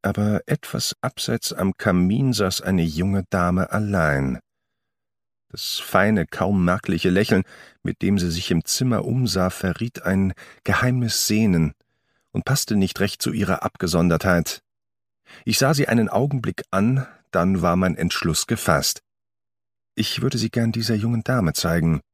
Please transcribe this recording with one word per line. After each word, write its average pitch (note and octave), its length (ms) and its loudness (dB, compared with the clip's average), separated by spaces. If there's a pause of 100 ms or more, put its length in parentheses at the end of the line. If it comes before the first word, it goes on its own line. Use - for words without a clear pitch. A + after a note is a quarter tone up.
Aber G#2 440 0
etwas - 540 -4
abseits - 520 -4
am F#2+ 240 -2
Kamin G#2 560 2
saß G2+ 300 0
eine F#2 200 2
junge F2+ 480 0
Dame F2+ 420 0
allein. D2+ 680 0 (1080)
Das - 300 -8
feine, G2+ 480 2
kaum F#2 380 0
merkliche F2+ 460 0
Lächeln, G2 340 4 (380)
mit - 200 -6
dem G2 160 2
sie F2 120 -2
sich E2+ 200 -4
im E2+ 140 0
Zimmer B2 400 0
umsah, F#2+ 460 0
verriet - 520 -6
ein F#2+ 300 0 (320)
geheimes B2 600 0
Sehnen F#2+ 480 2 (580)
und - 120 -6
passte C#3 300 -2
nicht F#2+ 260 0
recht - 220 -2
zu - 100 -2
ihrer F#2 300 -2
Abgesondertheit. E2+ 1000 0 (840)
Ich A2 140 0
sah C#3+ 140 2
sie C#3+ 160 0
einen A2+ 200 4
Augenblick B2 640 -2
an, A#2+ 360 2 (240)
dann F2+ 320 2
war F2 140 4
mein F#2 200 2
Entschluss E2 500 -2
gefasst. - 560 0 (920)
Ich - 280 -4
würde B2 160 -2
sie A2+ 120 -2
gern A#2 220 0
dieser A2+ 220 -2
jungen A2+ 300 -2
Dame A2 280 0
zeigen. E2 480 0 (140)